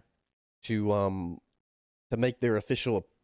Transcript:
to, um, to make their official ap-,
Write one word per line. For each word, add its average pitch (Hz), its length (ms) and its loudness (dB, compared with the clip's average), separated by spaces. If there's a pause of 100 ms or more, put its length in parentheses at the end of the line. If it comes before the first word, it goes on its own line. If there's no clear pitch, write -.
(640)
to, 104 280 0
um, 95 480 0 (680)
to 120 60 -2
make 123 240 0
their 117 160 2
official 117 400 -2
ap-, 92 80 -2 (200)